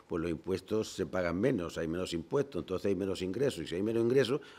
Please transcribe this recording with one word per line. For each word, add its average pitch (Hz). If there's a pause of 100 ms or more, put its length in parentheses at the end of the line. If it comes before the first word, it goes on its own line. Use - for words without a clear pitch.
pues 85
los 85
impuestos 92
se 95
pagan 87
menos, 98
hay 82
menos 87
impuestos, 127
entonces 92
hay 101
menos 95
ingresos, 95
y -
si 78
hay 92
menos 113
ingresos, 127 (180)